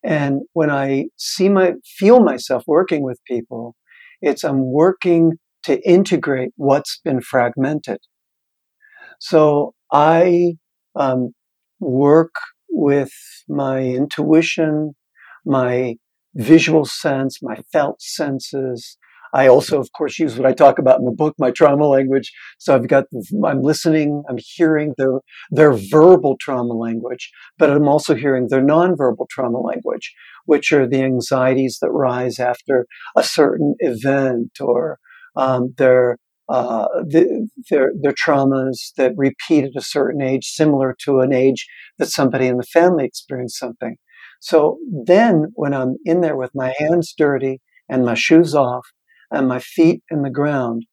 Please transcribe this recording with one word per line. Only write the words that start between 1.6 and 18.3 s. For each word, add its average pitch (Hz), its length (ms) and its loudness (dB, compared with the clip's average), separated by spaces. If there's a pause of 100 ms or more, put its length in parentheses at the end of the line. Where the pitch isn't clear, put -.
feel 226 400 4
myself 127 420 -2
working 160 380 0
with 123 200 -8
people, 117 520 -10 (440)
it's, 143 220 -2
I'm 139 300 -2
working 165 640 2 (280)
to - 260 -2
integrate 151 680 2
what's 143 480 0
been 135 160 -2
fragmented. 131 800 -4 (1200)
So 151 540 2 (180)
I, 170 600 2 (420)
um, 127 380 -2 (440)
work 147 560 2 (340)
with 143 440 0 (360)
my 135 340 -4
intuition, 151 1120 -2 (500)
my 127 480 -2 (400)
visual 156 500 4
sense, 135 560 -6
my 117 180 -10 (140)
felt 147 300 -4
senses. 135 960 -8 (360)